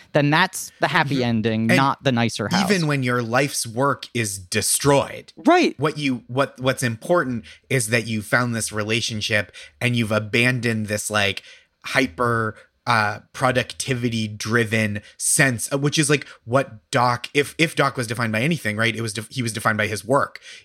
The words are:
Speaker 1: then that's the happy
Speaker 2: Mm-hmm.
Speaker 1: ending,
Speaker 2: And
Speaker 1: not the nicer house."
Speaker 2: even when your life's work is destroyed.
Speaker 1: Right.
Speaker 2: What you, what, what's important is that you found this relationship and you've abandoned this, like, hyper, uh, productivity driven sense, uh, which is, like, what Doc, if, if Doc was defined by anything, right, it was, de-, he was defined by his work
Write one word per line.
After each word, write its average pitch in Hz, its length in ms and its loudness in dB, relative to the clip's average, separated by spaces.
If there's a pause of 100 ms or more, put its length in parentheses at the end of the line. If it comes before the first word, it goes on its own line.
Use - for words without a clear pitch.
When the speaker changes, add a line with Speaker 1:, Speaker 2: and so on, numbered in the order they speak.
(120)
Speaker 1:
then 147 180 4
that's 175 400 2 (100)
the 165 80 2
happy 139 280 2
Speaker 2:
Mm-hmm. 123 80 0
Speaker 1:
ending, 113 360 0 (100)
Speaker 2:
And - 60 6
Speaker 1:
not 135 280 2
the 135 80 2
nicer 117 380 0
house." 196 200 2
Speaker 2:
even 175 160 2
when 139 160 0
your 123 200 0
life's 127 440 0
work 123 480 -2
is 104 240 -4
destroyed. - 960 0
Speaker 1:
Right. - 420 4
Speaker 2:
What 147 200 -2
you, 135 280 -2
what, 131 340 -2
what's 127 220 0
important 127 640 0 (260)
is 123 180 0
that 113 180 2
you 110 160 -4
found 120 320 0
this 107 180 -4
relationship 107 800 -2 (280)
and 123 160 2
you've 110 160 0
abandoned 113 760 2
this, 104 240 -4
like, 98 320 0 (440)
hyper, 117 720 0 (300)
uh, 107 340 2 (140)
productivity 120 920 -2
driven 107 760 0 (160)
sense, 131 520 0
uh, 143 60 0
which 143 220 0
is, 143 100 2
like, 147 180 0 (200)
what 120 440 -2
Doc, 123 440 0
if, 147 240 0
if 156 180 0
Doc 139 220 0
was 120 80 -2
defined 113 260 -4
by 107 80 0
anything, 123 380 -2
right, 113 180 0
it 113 60 -6
was, 110 100 -6
de-, 110 160 -8
he 131 140 -6
was 117 100 -4
defined 110 240 0
by 104 120 0
his 101 180 -6
work 127 340 -2 (240)